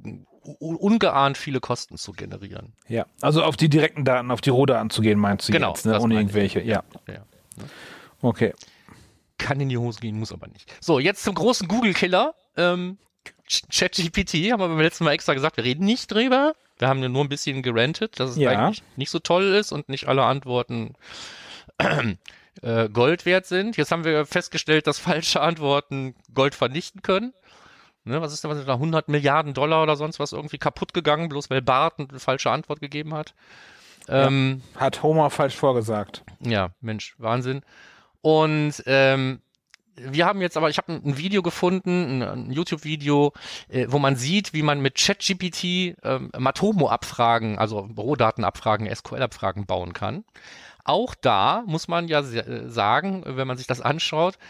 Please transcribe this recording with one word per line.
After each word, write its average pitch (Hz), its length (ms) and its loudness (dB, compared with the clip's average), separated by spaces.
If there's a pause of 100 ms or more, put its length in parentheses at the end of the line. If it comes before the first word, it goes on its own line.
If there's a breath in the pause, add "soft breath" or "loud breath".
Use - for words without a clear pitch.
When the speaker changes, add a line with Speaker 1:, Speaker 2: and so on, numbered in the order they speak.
(440)
Speaker 1:
u-, 160 320 -8
ungeahnt 175 600 4
viele 135 220 -4
Kosten - 380 -6
zu - 160 -12
generieren. 95 600 -14 (140)
Speaker 2:
Ja, 113 200 -4 (140)
also 151 220 2
auf 156 140 0
die 160 120 4
direkten 151 360 2
Daten, 123 260 2
auf 120 100 -2
die 139 100 2
Rohdaten 123 400 4
zu 113 120 -2
gehen, 104 160 6
meinst 101 300 2
du 107 40 0
Speaker 1:
Genau, 127 180 2
Speaker 2:
jetzt, - 160 -6
ne? 110 80 4
Speaker 1:
das 110 100 2
Speaker 2:
Ohne 113 100 4
Speaker 1:
meine 107 160 2
ich. 101 40 -4
Speaker 2:
irgendwelche, 101 260 2
ja. 104 240 -2 (240)
Speaker 1:
Ja, - 60 -14
ja, - 60 -18 (360)
ne? - 80 -16 (580 loud breath)
Speaker 2:
Okay. 113 320 0 (840 loud breath)
Speaker 1:
Kann 139 220 -4
in 139 100 -2
die 123 80 -2
Hose 117 220 -4
gehen, 110 220 -6
muss 110 120 -8
aber 87 140 -16
nicht. - 340 -20
So, 143 200 4
jetzt 185 240 0
zum 202 100 -2
großen 196 320 0
Google-Killer. 196 680 2 (220)
Ähm, 180 420 0 (500)
Ch-, - 220 -4
Chat - 260 0
G 165 140 0
P 196 140 0
T, 185 280 0
haben 214 80 0
wir 180 80 0
beim 165 100 0
letzten 165 260 2
Mal 147 80 4
extra 151 220 0
gesagt, 139 220 -2
wir 117 80 -2
reden 139 200 0
nicht 214 280 0
drüber. 262 420 2 (240)
Wir 127 100 2
haben 135 120 2
nur 131 240 0
ein 139 40 -2
bisschen 139 340 -4
gerantet, 127 580 0
dass 127 100 -2
es 120 60 -8
Speaker 2:
Ja. 135 140 4
Speaker 1:
eigentlich 139 320 0 (140)
nicht 131 140 -6
so 165 80 -2
toll 175 260 2 (100)
ist - 180 0
und 143 160 -8
nicht 135 200 -6
alle 135 160 4
Antworten, 123 720 -2 (840 loud breath)
<clears throat> - 840 -4
äh, 113 260 0
Gold 123 380 2
wert 185 200 2
sind. 196 300 -2
Jetzt 151 160 0
haben 165 120 -2
wir 151 220 0
festgestellt, 156 600 0
dass 147 120 0
falsche 165 420 0
Antworten 143 760 0 (180)
Gold 139 220 2
vernichten 135 480 -4
können. 214 300 0 (720 soft breath)
Ne, 135 160 -4
was 151 120 -6
ist 156 120 -10
denn, 151 60 -4
was 147 80 -4
ist 135 100 -6
da, 131 100 2
hundert 160 300 0
Milliarden 147 460 2
Dollar 156 280 2
oder 151 140 4
sonst 151 220 -6
was 147 140 -4
irgendwie 147 260 -8
kaputt - 340 -4
gegangen, 156 380 0
bloß 139 180 -6
weil 135 140 0
Bart 135 360 2
eine 139 200 -12
falsche 131 320 -2
Antwort 147 300 -4
gegeben 147 340 -10
hat? 156 200 -10 (760 loud breath)
Speaker 2:
Ja. 135 180 4
Speaker 1:
Ähm, 135 360 2 (140)
Speaker 2:
Hat 135 260 0
Homer 151 280 4
falsch 139 240 0
vorgesagt. 113 680 0 (180)
Speaker 1:
Ja, 104 300 0 (120)
Mensch, 110 340 -8
Wahnsinn. 127 460 -2 (580 soft breath)
Und, 156 680 2
ähm, 135 540 2 (560)
wir 139 300 0
haben 196 140 0
jetzt 175 160 -2
aber, 156 140 2
ich - 80 -2
hab - 100 -4
ein, 156 160 -8
ein 139 120 0
Video 190 260 0
gefunden, 175 800 0
ein, - 20 -2
ein 107 280 -6
YouTube-Video, 147 840 0 (360 loud breath)
äh, 123 200 -2
wo 135 100 2
man 139 180 2
sieht, 165 360 0
wie 156 100 -2
man 147 180 0
mit 135 160 -2
Chat - 240 0
G 196 160 -2
P 180 140 -6
T, 180 520 -4
ähm, 127 340 -4
Matomo-Abfragen, 120 1200 0
also 107 200 -2
Rohdatenabfragen, 110 1080 0
S - 160 -8
Q - 120 -12
L-Abfragen 104 520 -6
bauen 90 260 -4
kann. 120 320 -8 (640 loud breath)
Auch 208 280 0
da 127 520 2
muss 160 220 -4
man 170 200 -2
ja 147 140 2
se-, 120 220 -6
äh, 120 240 -10
sagen, 131 560 0
wenn 131 220 -4
man 127 100 -6
sich 127 100 -14
das 123 140 -4
anschaut, 156 560 0 (140 loud breath)